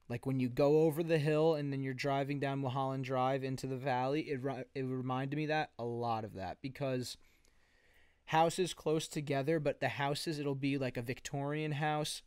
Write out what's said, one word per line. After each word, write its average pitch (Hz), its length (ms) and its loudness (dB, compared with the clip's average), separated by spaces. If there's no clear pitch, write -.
Like, 120 180 -6
when 135 140 0
you 127 100 2
go 143 320 6
over 160 200 2
the 165 140 2
hill 156 380 4
and 143 180 -2
then 135 100 -2
you're 135 120 -4
driving 139 460 0
down 139 180 0
Mulholland 135 460 -2
Drive 131 400 2
into 131 220 -4
the 131 100 -4
Valley, 131 520 0
it 135 140 -4
ri-, 131 220 -4
it 135 80 -4
reminded 131 540 -2
me 151 100 0
that, 151 320 0
a 117 60 -4
lot 117 400 -2
of 101 100 -10
that, 92 260 -6
because 131 560 -4
houses 165 480 4
close 156 340 0
together, 143 520 0
but 143 200 0
the 135 100 2
houses, 147 480 -2
it'll 143 180 -2
be, 139 200 0
like, 131 200 -2
a 123 60 -2
Victorian 143 680 -4
house, 151 540 -2